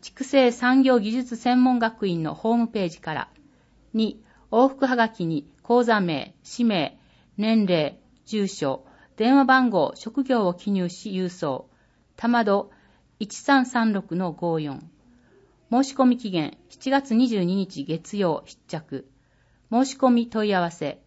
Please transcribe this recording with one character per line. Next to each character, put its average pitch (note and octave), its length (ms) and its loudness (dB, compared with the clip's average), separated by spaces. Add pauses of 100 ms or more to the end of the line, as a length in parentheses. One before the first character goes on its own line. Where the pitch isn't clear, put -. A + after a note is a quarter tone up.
筑 - 200 -12
西 C4 300 4
産 B3+ 300 2
業 B3+ 160 6
技 G#3+ 140 -2
術 B3 240 -4
専 B3 280 2
門 B3+ 140 2
学 A3+ 300 -2
院 E3+ 140 -2
の D#3 120 -4
ホ A3+ 180 -2
ー A#3 40 2
ム A#3 120 0
ペ G#3 160 -4
ー F3 40 -2
ジ E3 120 -12
か D#3 140 -8
ら。 C3 140 -6 (640)
二、 A3 280 -2 (300)
往 A#3+ 160 4
復 C4+ 180 -2
は B3+ 80 0
が A#3 140 2
き F#3 180 -6
に D#3+ 240 -6 (140)
口 B3 180 2
座 A3 180 2
名、 D#3+ 340 -4 (100)
氏 - 180 -8
名、 G3 340 0 (400)
年 G#3+ 300 2
齢、 D#3+ 320 0 (280)
住 G#3 200 -2
所、 C#3 380 -4 (320)
電 A#3+ 180 2
話 C#4 100 6
番 C4 260 4
号、 E3+ 260 0
職 B3 260 -6
業 B3 240 0
を F3 80 0
記 F#3+ 160 -8
入 F#3 180 -2
し F3+ 220 -12
郵 F#3 180 -4
送。 D3 400 -8 (480)
玉 A#3 280 0
戸 G3 260 0 (480)
一 G#3 180 -10
三 C4+ 300 2
三 A3+ 260 0
六 F#3+ 220 -6
の F3+ 160 -2
五 E3 300 -4
四。 C#3+ 280 -10 (840)
申 B3 140 2
し C4+ 120 -8
込 C4+ 80 2
み B3 140 4
期 A3 120 -10
限、 E3 260 -4 (120)
七 - 220 -8
月 C4+ 240 0
二 B3 120 4
十 G#3+ 160 0
二 F3+ 140 0
日 F#3+ 260 -6
月 D#3+ 340 -8
曜 F3 300 -2
必 - 220 -20
着。 C#3 420 -10 (640)
申 B3+ 140 2
し C4 100 -10
込 C4 140 2
み A#3 180 2
問 G#3+ 200 -2
い G3 60 0
合 F#3 60 0
わ E3+ 100 -2
せ。 D3 360 -10